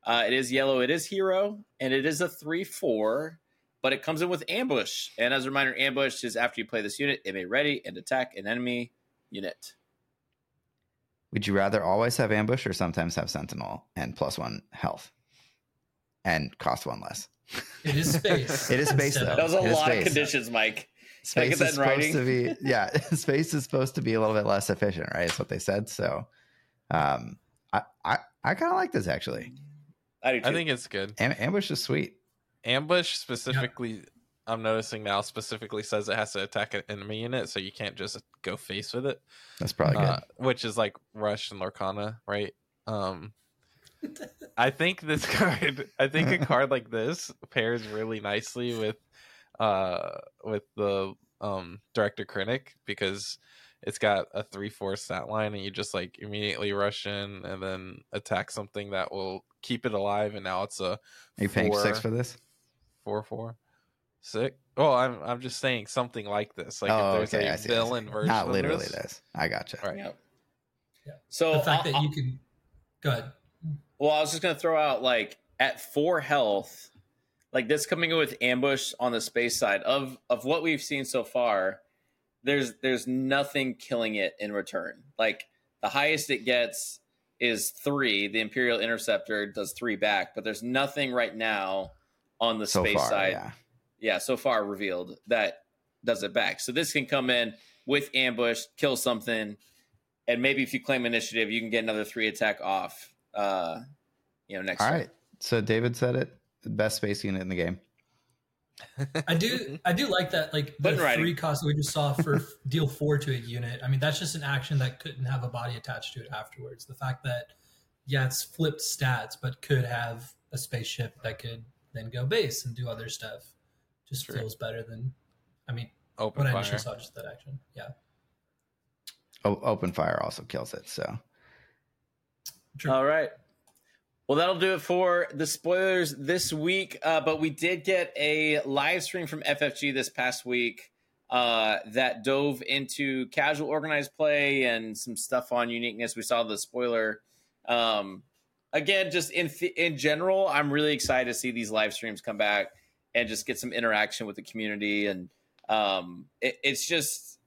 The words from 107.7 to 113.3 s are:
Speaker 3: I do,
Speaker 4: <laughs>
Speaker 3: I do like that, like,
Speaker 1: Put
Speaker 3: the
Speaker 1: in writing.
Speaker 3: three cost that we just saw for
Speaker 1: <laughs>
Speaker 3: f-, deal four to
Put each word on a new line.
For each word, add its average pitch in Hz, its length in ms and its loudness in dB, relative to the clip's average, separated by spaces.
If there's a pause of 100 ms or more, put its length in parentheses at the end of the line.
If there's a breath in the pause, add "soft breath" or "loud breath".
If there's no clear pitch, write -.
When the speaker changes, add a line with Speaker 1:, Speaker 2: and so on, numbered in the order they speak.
Speaker 3:
I 170 80 4
do, 196 460 0
Speaker 4:
<laughs> - 40 -4
Speaker 3:
I 180 80 4
do 269 140 2
like 180 240 2
that, 156 220 0
like, 151 240 -2
Speaker 1:
Put 143 60 -4
Speaker 3:
the 180 100 6
Speaker 1:
in 143 60 2
writing. 131 240 4
Speaker 3:
three 170 120 2
cost 147 260 -2
that 165 60 0
we 147 80 2
just 147 160 0
saw 143 220 2
for 151 220 2
Speaker 1:
<laughs> - 20 4
Speaker 3:
f-, 160 60 0 (240)
deal 151 200 2
four 147 320 2
to 139 120 -2